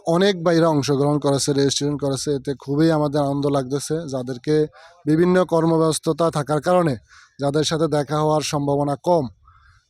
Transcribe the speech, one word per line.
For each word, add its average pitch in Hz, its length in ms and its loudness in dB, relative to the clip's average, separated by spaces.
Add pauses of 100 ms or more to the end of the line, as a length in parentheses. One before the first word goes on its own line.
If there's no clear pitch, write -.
অনেক 175 360 2
ভাইরা 165 240 4
অংশগ্রহণ 143 520 0
করেছে, 139 340 0
রেজিস্ট্রেশন 139 440 0
করেছে। 139 340 -4
এতে 139 280 -4
খুবই 151 320 0
আমাদের 151 300 0
আনন্দ 143 260 -2
লাগতেছে। 139 600 -4
যাদেরকে 131 580 -2 (380)
বিভিন্ন 180 400 4
কর্মব্যস্ততা 160 840 0
থাকার 147 300 -2
কারণে 170 340 2 (460)
যাদের 143 220 0
সাথে 160 240 -2
দেখা 147 300 -2
হওয়ার 151 240 2
সম্ভাবনা 143 640 -2
কম, 165 240 2 (640)